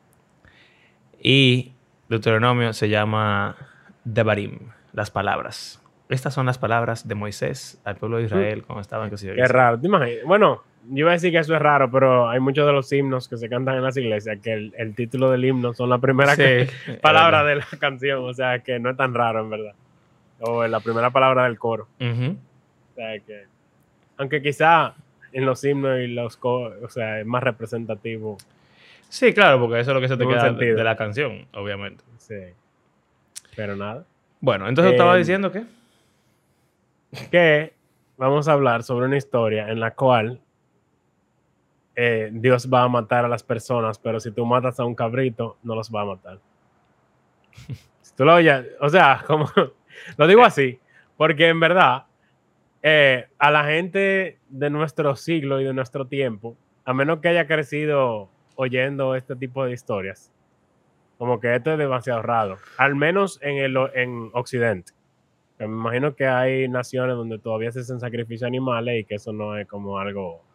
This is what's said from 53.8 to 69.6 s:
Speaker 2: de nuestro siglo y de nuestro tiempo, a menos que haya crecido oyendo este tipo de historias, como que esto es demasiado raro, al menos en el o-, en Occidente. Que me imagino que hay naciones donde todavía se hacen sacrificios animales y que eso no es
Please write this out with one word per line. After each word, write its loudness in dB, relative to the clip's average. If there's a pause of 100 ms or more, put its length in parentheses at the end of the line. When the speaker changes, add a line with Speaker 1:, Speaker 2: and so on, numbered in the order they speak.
Speaker 2:
de -4
nuestro -2
siglo -4
y -2
de -4
nuestro -6
tiempo, -6 (280)
a -2
menos 0
que 0
haya 2
crecido -2 (280)
oyendo -2
este -8
tipo -6
de -4
historias, -10 (840)
como -2
que 0
esto -2
es -2
demasiado -2
raro, -2 (200)
al 4
menos 0
en -4
el 0
o-, 0
en -4
Occidente. -2 (680)
Que -8
me -8
imagino -2
que -2
hay 0
naciones -4
donde -8
todavía -6
se -10
hacen -10
sacrificios -8
animales -2
y -6
que -10
eso -10
no -8
es -10